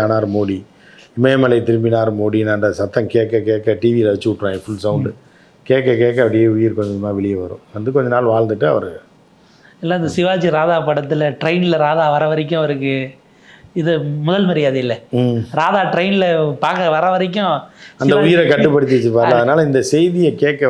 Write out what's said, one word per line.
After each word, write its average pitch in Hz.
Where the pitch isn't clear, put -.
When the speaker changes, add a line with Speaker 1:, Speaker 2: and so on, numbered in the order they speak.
Speaker 1:
ஆனார் 107
மோடி, 98
இமயமலை 127
திரும்பினார் 113
மோடின்னு" 107
அந்த 104
சத்தம் 101
கேட்க 113
கேட்க 107
டி 117
வியில 107
வச்சு 95
விட்ருவாங்க 95
ஃபுல் 107
சவுண்டு, 113
Speaker 2:
ம். -
Speaker 1:
கேட்க 131
கேட்க 120
அப்படியே 113
உயிர் 110
கொஞ்சம் 101
கொஞ்சமா 101
வெளியே 98
வரும். -
வந்து 120
கொஞ்ச 127
நாள் 123
வாழ்ந்துட்டு 110
அவரு 98
Speaker 2:
இல்ல, 170
அந்த 156
சிவாஜி 175
ராதா 165
படத்துல 147
ட்ரெயின்ல 170
ராதா 160
வர 156
வரைக்கும் 160
அவருக்கு 139
இது 160
முதல் 190
மரியாதை 139
இல்ல. 113
Speaker 1:
ம். 120
Speaker 2:
ராதா 190
ட்ரெயின்ல 190
பார்க்க 175
வர 170
வரைக்கும் 185
Speaker 1:
அந்த 139
Speaker 2:
சிவாஜி 147
Speaker 1:
உயிரை 170
கட்டுப்படுத்திச்சு 131
பாருங்க. 117
Speaker 2:
அது 120
Speaker 1:
அதனால 147
இந்த 131
செய்தியை 175
கேட்க 143